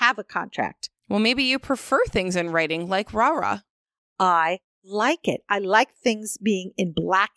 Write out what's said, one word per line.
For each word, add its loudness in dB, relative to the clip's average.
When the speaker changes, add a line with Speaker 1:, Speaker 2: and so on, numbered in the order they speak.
Speaker 1:
have 2
a -12
contract?" -6
Speaker 2:
Well, 0
maybe 2
you 0
prefer -2
things -2
in -2
writing -2
like -2
Rara. 0
Speaker 1:
I 2
like -2
it. -2
I 0
like 2
things -4
being 0
in -2
black 2